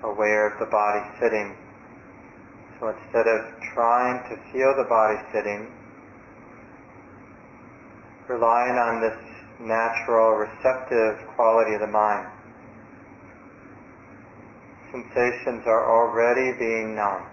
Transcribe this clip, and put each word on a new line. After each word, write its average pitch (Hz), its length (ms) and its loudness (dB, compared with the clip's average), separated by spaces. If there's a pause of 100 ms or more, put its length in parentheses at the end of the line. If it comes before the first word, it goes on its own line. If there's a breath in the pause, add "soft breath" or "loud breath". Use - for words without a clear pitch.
aware 107 480 0
of - 80 -14
the 110 60 -4
body 104 340 0 (180)
sitting. 107 380 -2 (1200)
So 113 100 -6
instead 113 380 2
of 110 140 4 (340)
trying 123 540 2
to 110 80 -10 (160)
feel 131 240 4
the 131 120 0
body 110 300 2 (140)
sitting, 104 400 -6 (2500)
relying 120 480 2
on 113 240 0
this 113 160 0 (420)
natural 113 760 2
receptive 113 1000 -2
quality 113 400 4
of 104 60 -4
the 107 60 -4
mind, 104 420 0 (2750)
sensations 120 720 -4
are 117 220 2
already 117 720 2
being 113 360 -4
known. 101 380 -4